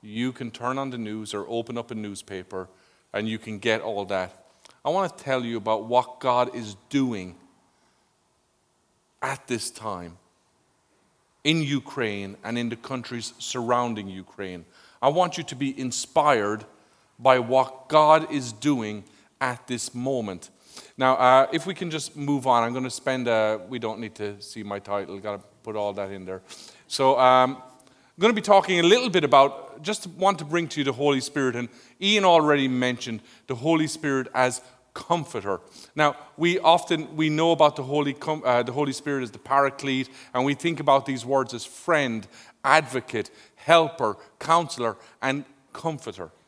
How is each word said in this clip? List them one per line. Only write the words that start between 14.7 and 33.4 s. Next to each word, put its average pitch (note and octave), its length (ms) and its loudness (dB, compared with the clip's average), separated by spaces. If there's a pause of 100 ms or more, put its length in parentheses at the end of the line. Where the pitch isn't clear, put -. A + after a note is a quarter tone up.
I C3 80 4
want E3+ 280 0
you E3+ 80 -8
to - 100 -12
be C3+ 240 -4
inspired A#2+ 840 2 (540)
by B2+ 220 6
what B2+ 500 0
God D#3 420 6
is B2+ 220 -6
doing G#2+ 500 -2 (380)
at B2 260 -4
this B2 280 -8
moment. A#2+ 560 -6 (440)
Now, C3 200 4
uh, C3 360 8
if D#3 140 -4
we F#3 80 -6
can E3+ 160 -8
just D#3 260 -8
move C#3+ 300 -2
on, A#2+ 180 4
I'm A#2+ 100 -2
gonna B2+ 180 -4
spend, B2+ 360 -4
uh, A2 300 2 (100)
we B2 120 -10
don't A2 200 -6
need A2 160 -10
to G2+ 260 -10
see - 200 -16
my G2+ 160 -8
title, G2+ 420 -8
gotta G2+ 220 -10 (220)
put A2 120 -10
all G#2 180 -4
that G2 180 -8
in F#2+ 120 -14
there. F#2 200 -12 (440)
So, C3+ 300 2
um, B2+ 400 6
I'm - 640 -16
gonna A3+ 120 4
be G#3 80 -2
talking F#3 380 4
a E3+ 40 2
little A#3+ 260 6
bit E3+ 140 0
about, C#3 600 4
just G3 240 -6
want F3+ 320 0
to D#3 60 -10
bring D#3+ 240 -2
to - 100 -8
you C#3+ 40 0
the C3+ 100 0
Holy C#3 260 2
Spirit, B2+ 360 -2
and A#2+ 140 -6 (320)
Ian G3+ 240 2
already D3+ 420 6
mentioned B2 540 -2 (240)